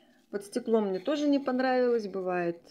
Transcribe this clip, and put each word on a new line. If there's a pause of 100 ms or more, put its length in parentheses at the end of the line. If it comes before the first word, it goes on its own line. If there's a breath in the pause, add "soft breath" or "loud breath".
(320 loud breath)
Под
стеклом
мне
тоже
не
понравилось,
бывает, (120)